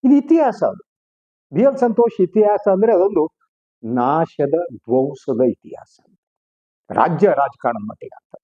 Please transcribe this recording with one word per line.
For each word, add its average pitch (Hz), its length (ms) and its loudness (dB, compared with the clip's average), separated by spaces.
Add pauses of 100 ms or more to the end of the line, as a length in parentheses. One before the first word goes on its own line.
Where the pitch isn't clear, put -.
ಇದು 262 100 6
ಇತಿಹಾಸ. 285 480 2
ಅದು - 220 -4 (680)
ಬಿ 180 80 0
ಎಲ್ 277 140 2
ಸಂತೋಷ್ 233 460 0
ಇತಿಹಾಸ 208 500 0
ಅಂದ್ರೆ 214 220 2
ಅದೊಂದು 175 360 0 (540)
ನಾಶದ, 139 720 -2 (200)
ಧ್ವಂಸದ 131 720 -4
ಇತಿಹಾಸ, - 520 -12 (880)
ರಾಜ್ಯ 160 380 0
ರಾಜಕಾರಣದ 127 600 -4
ಮಟ್ಟಿಗೆ - 260 -18
ಅಂತ. - 280 -20